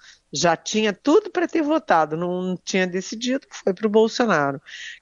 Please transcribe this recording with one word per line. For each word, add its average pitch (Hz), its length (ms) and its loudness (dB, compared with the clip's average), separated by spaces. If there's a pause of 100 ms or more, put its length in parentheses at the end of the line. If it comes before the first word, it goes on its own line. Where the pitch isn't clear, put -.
(340)
já 165 240 2
tinha 214 340 -2
tudo 359 400 2
pra 349 160 -2
ter 330 140 -2
votado, 170 560 2
não 180 440 -4
tinha 185 240 0
decidido, 226 640 -6
foi - 240 -4
pro 214 140 -4
Bolsonaro. 208 720 2 (420)